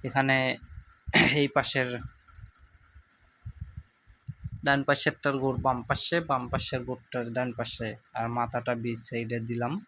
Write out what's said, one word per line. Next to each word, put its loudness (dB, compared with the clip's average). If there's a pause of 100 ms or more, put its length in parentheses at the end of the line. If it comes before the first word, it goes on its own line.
এখানে 4 (960)
এই 4
পাশের, 2 (2750)
ডান 4
পাশেরটার 2
গোড় 0
বাম 2
পাশে, 0
বাম -2
পাশের -2
গোড়টার -4
ডান 0
পাশে, -4 (260)
আর -2
মাথাটা -2
বীজ -4
সাইডে -4
দিলাম। -2 (160)